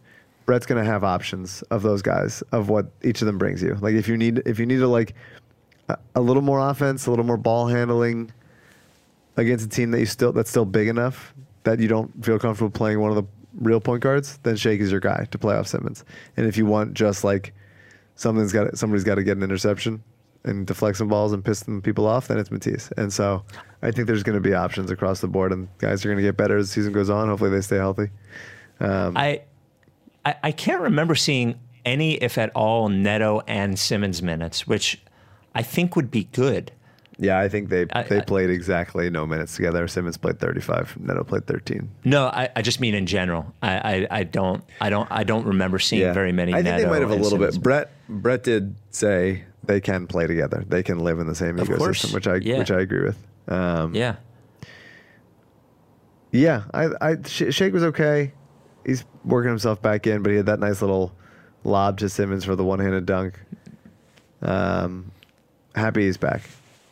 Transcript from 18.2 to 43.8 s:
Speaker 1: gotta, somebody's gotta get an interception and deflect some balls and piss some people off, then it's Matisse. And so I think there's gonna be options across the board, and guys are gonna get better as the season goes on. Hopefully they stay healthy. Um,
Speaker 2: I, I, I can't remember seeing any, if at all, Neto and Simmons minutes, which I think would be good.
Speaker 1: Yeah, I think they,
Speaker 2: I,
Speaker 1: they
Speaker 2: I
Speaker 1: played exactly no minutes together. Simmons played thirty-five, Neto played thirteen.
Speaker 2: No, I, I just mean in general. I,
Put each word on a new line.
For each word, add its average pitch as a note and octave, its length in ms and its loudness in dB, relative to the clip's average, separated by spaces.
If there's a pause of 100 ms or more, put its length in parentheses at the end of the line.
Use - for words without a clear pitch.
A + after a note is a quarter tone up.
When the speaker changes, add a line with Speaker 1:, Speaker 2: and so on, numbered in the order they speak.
Speaker 1:
gotta, G#2 240 2
somebody's G#2 280 0
gotta G2+ 180 2
get G2 140 0
an G2 80 -4
interception G#2 580 -2 (400)
and G2 240 -4
deflect G2+ 300 -2
some A2 100 -2
balls G#2 260 2
and G2 120 -4
piss G#2+ 160 -2
some G#2 200 -8
people G#2 260 0
off, A#2+ 200 0
then A2 120 -2
it's G2+ 120 -4
Matisse. G#2 460 -6
And G2+ 160 -4
so G2+ 320 -2 (360)
I A#2 120 -2
think A2+ 160 -2
there's G#2+ 160 2
gonna G#2 160 0
be G2 140 2
options F2+ 360 -2
across F#2 300 -2
the F#2 80 -2
board, F#2+ 240 0
and F#2 160 -6 (100)
guys G2+ 260 -2
are G#2 40 -2
gonna G2+ 140 0
get G2+ 140 2
better G#2 200 4
as G2+ 120 2
the - 40 -10
season G#2 200 -2
goes G2+ 160 2
on. G#2+ 200 2
Hopefully G2+ 220 2
they F#2+ 100 2
stay G2 160 -2
healthy. G2 320 0 (720)
Um, F#2 360 0
Speaker 2:
I, C#3+ 260 0 (800)
I, D3 180 -2
I D#3 100 0
can't E4 300 -2
remember E3 320 2
seeing B2 460 0 (240)
any, D3+ 300 0
if - 240 -2
at A2 180 0
all, A2 320 2
Neto G#2+ 580 2
and G2+ 320 -2
Simmons G2+ 420 -2
minutes, E2 460 -4
which - 340 -2 (540)
I A#2 80 -2
think F3 320 -2
would D3 160 0
be A2 140 -2
good. B2 480 -2 (480)
Speaker 1:
Yeah, F#2+ 200 2
I G2+ 80 2
think G2+ 200 -4
they, F2+ 240 2
Speaker 2:
I, - 120 -2
Speaker 1:
they G2+ 140 2
Speaker 2:
I - 20 0
Speaker 1:
played F#2+ 280 2
exactly F2 640 -2
no D#2+ 160 -2
minutes D#2 300 -4
together. E2+ 320 0
Simmons F2 280 -4
played - 220 -4
thirty-five, - 640 -4
Neto G1+ 240 -4
played - 240 -4
thirteen. - 420 -6 (140)
Speaker 2:
No, C3+ 240 4
I, B2+ 260 -2
I A#2 80 -2
just A#2 160 -2
mean A2+ 160 0
in G2 120 -2
general. E2+ 540 -2
I, F#2+ 480 0